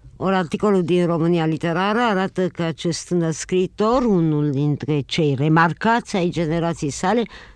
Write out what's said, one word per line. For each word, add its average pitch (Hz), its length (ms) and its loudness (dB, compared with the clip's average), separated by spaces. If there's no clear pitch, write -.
Ori 190 200 -2
articolul 185 480 0
din 175 220 2
România 170 400 2
Literară 175 540 0
arată 190 480 0
că - 160 -6
acest 165 440 -4
tânăr 170 240 0
scriitor, 208 760 0
unul 156 460 2
dintre 147 480 0
cei 143 360 0
remarcați 165 800 2
ai 175 140 0
generației 165 600 -2
sale, 214 320 -2